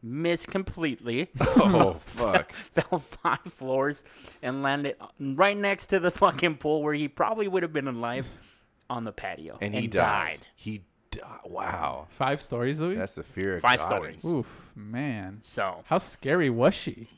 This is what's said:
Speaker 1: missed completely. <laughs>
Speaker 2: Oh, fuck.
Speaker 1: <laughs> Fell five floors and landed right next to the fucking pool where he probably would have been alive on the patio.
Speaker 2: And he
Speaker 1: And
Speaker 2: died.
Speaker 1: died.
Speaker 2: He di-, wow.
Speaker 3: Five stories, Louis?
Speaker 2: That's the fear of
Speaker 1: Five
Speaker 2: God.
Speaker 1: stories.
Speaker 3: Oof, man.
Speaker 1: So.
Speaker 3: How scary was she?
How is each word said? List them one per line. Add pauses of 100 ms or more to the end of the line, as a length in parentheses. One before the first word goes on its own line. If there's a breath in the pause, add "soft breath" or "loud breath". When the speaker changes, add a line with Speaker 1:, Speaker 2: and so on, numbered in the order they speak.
Speaker 1:
missed
completely.
<laughs> (220)
Speaker 2:
Oh,
fuck.
Speaker 1:
<laughs>
Fell
five (100)
floors (380 loud breath)
and
landed (240)
right
next
to
the
fucking
pool
where
he
probably
would
have
been
alive (600 soft breath)
on
the
patio.
Speaker 2:
And
he
Speaker 1:
And
Speaker 2:
died.
Speaker 1:
died.
Speaker 2:
He (300)
di-, (240)
wow.
Speaker 3:
Five
stories,
Louis?
Speaker 2:
That's
the
fear
of
Speaker 1:
Five
Speaker 2:
God.
Speaker 1:
stories.
Speaker 3:
Oof,
man.
Speaker 1:
So.
Speaker 3:
How
scary
was
she?